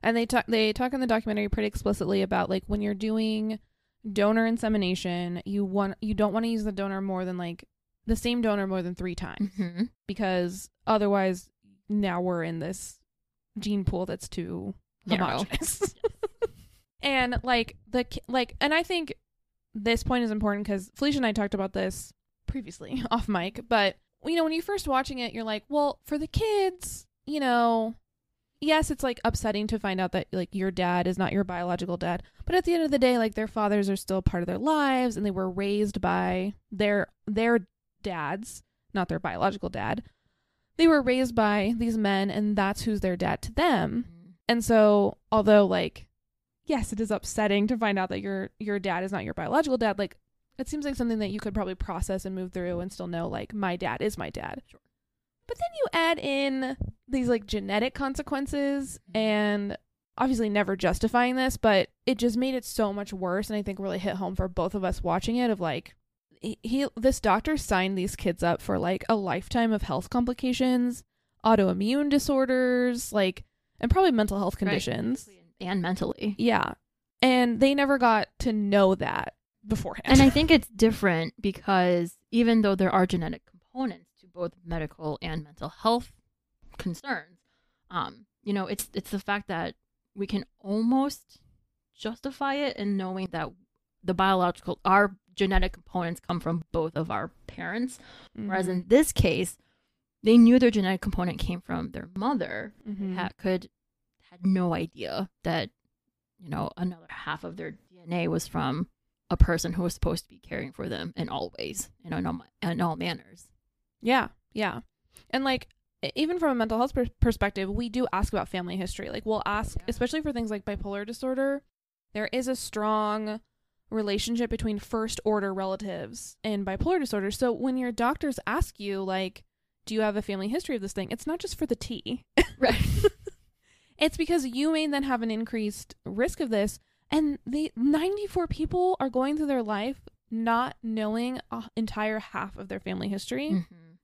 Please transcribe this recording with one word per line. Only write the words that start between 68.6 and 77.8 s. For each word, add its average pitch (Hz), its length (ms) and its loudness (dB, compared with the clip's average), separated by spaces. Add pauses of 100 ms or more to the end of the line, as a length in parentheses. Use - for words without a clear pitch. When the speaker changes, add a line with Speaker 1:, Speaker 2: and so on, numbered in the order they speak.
Speaker 1:
for, 190 160 -2
like, 180 320 -2
a 226 60 4
lifetime 202 560 0
of 214 120 0
health 156 280 -4
complications, 247 920 0 (400)
autoimmune 214 640 4
disorders, 254 1000 2
like, 196 320 0 (360)
and 247 100 0
probably 370 220 6
mental 214 260 2
health 196 180 0
Speaker 2:
Right. - 40 -16
Speaker 1:
conditions. 208 680 -2 (340)
Speaker 2:
And 190 200 -2
mentally. 185 560 -2
Speaker 1:
Yeah. 226 360 2 (480)
And 247 380 4
they 269 160 6
never 277 220 4